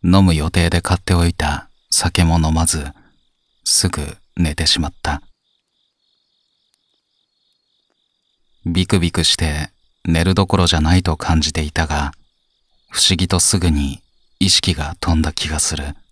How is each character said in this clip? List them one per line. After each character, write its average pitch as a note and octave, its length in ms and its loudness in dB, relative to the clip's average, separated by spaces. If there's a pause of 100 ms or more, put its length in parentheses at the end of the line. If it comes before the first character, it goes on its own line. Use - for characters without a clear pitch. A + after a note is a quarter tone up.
飲 F#2 180 4
む F2 120 4
予 D#2 160 0
定 E2+ 180 0
で E2+ 140 0
買 F2+ 160 0
っ - 20 -4
て - 140 0
お E2+ 100 2
い E2+ 80 0
た - 380 -6 (180)
酒 - 360 0
も E2 140 4
飲 D#2+ 140 0
ま D#2+ 140 2
ず、 D2 260 -4 (720)
す - 240 0
ぐ - 300 -6 (180)
寝 D#2+ 180 0
て D#2+ 120 -2
し - 140 0
ま D2 80 -2
っ - 140 -12
た。 - 200 -6 (3500)
ビ F2 200 0
ク F#2+ 140 2
ビ E2+ 120 0
ク E2 120 -2
し - 140 0
て D#2 320 -2 (340)
寝 E2 200 2
る F#2 100 2
ど F#2 120 2
こ G2 120 0
ろ F2+ 80 4
じ E2+ 100 2
ゃ D2+ 60 2
な D#2+ 120 4
い F2+ 80 4
と D#2 140 -2
感 D#2+ 240 0
じ D2+ 140 -4
て D#2+ 80 -4
い D2+ 80 -6
た D#2+ 160 -2
が、 D2 260 -4 (760)
不 - 180 -4
思 F#2+ 80 2
議 F2+ 100 0
と F2+ 140 0
す - 180 0
ぐ E2+ 120 2
に C#2+ 320 -2 (380)
意 G2 100 0
識 - 240 0
が D2+ 260 -8
飛 E2 160 0
ん D#2 60 2
だ D#2 100 -2
気 - 160 -6
が D2+ 100 -4
す - 160 -4
る。 C#2+ 220 -8 (140)